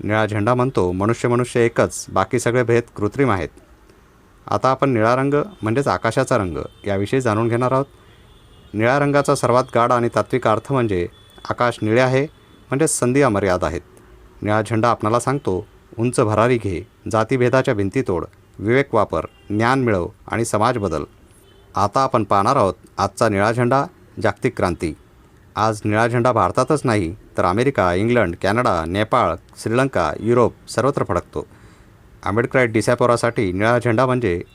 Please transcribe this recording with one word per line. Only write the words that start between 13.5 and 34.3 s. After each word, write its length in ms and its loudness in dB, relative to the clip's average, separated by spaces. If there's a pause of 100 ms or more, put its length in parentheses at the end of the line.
आहेत. 160 -4 (640)
निळा 200 0
झेंडा 260 0
आपणाला 320 0
सांगतो, 460 -4 (320)
"उंच 220 -2
भरारी 360 2
घे, 320 -6 (240)
जातीभेदाच्या 600 0
भिंती 280 -2
तोड, 220 -2 (340)
विवेक 360 0
वापर, 300 0 (260)
ज्ञान 300 0
मिळव 280 0 (200)
आणि 160 -2
समाज 340 0
बदल." 260 -4 (720)
आता 240 0
आपण 240 0
पाहणार 320 2
आहोत 180 2 (240)
आजचा 300 0
निळा 240 2
झेंडा, 320 0 (380)
जागतिक 340 -2
क्रांती. 400 -2 (600)
आज 280 0
निळा 240 2
झेंडा 240 2
भारतातच 520 0
नाही, 320 0 (220)
तर 60 2
अमेरिका, 500 2
इंग्लंड, 480 0
कॅनडा, 440 0
नेपाळ, 480 0 (220)
श्रीलंका, 640 -2
युरोप 340 2 (140)
सर्वत्र 360 -2
फडकतो. 420 -6 (800)
आंबेडकराईट 480 0
डिसॅपोरासाठी 800 0
निळा 260 2
झेंडा 280 2
म्हणजे 360 0 (120)